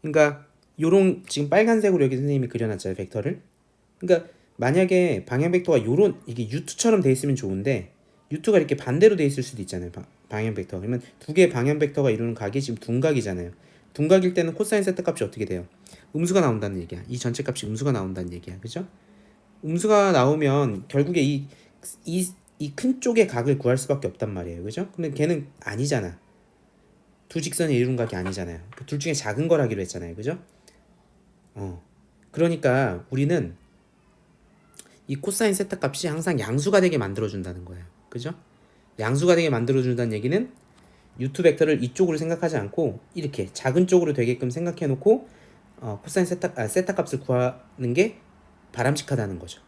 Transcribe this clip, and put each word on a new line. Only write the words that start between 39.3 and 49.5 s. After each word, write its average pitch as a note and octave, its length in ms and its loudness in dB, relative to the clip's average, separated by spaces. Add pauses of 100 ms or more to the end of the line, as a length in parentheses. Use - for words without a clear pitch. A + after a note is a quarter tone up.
되게 E3 140 4
만들어준다는 B2 640 0
얘기는 D3 380 0 (680)
유투 C#3 240 -4
벡터를 D3+ 400 4
이쪽으로 D#3+ 340 0
생각하지 D#3+ 400 -2
않고 G#2 420 -2 (140)
이렇게 C#3 380 -6
작은 E3 360 2
쪽으로 E3+ 260 4
되게끔 B2 360 -2
생각해놓고, E3 800 0 (520)
어, G#2 240 -10
코사인 F3+ 220 0
세타, F3 300 -4
아, A2+ 120 -4
세타 F#3 280 0
값을 - 240 -4
구하는 B2 760 -2
게 G3+ 260 0 (520)
바람직하다는 A#2+ 680 -2
거죠. E2+ 280 -18